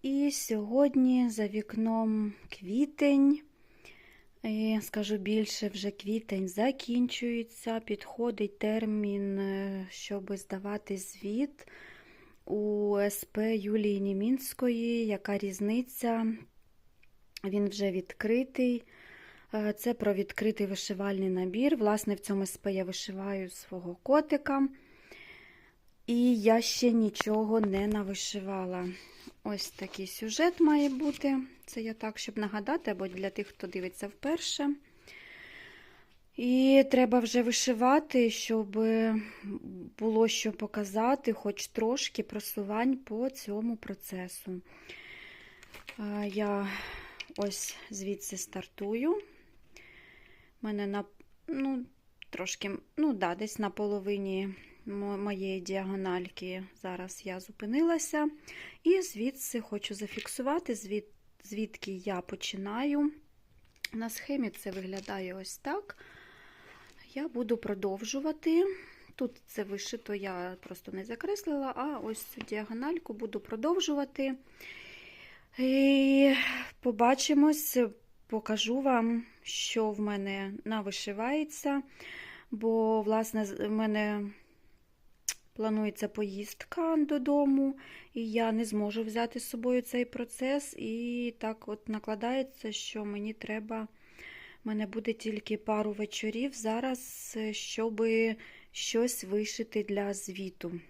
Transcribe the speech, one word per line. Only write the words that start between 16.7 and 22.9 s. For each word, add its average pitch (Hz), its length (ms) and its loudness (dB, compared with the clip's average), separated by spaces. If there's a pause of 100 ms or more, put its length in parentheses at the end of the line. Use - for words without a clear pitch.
Він 202 240 2
вже 202 220 0
відкритий. 240 920 0 (720)
Е, 214 180 0
це 233 220 0
про 208 200 2
відкритий 202 520 0
вишивальний 190 640 -2
набір. 185 460 2
Власне, 208 380 2
в 190 60 -8
цьому 196 220 0
С 190 140 -6
П 202 160 -2
я 190 120 0
вишиваю 190 680 -6